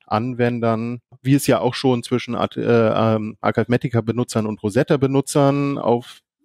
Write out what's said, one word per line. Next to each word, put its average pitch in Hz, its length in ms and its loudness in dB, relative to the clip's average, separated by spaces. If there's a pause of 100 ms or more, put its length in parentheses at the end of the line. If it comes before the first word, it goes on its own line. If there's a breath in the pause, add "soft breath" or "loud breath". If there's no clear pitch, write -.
Anwendern, 117 960 -2 (220)
wie 131 100 4
es 143 140 2
ja 120 120 4
auch 120 140 0
schon 123 300 0
zwischen 120 320 -4
Art-, - 220 -4
äh, 110 580 2
ähm, 110 260 -6
Archivematica-Benutzern 113 1040 0
und 107 160 -6
Rosetta-Benutzern 139 1200 0
auf, - 400 -2 (260)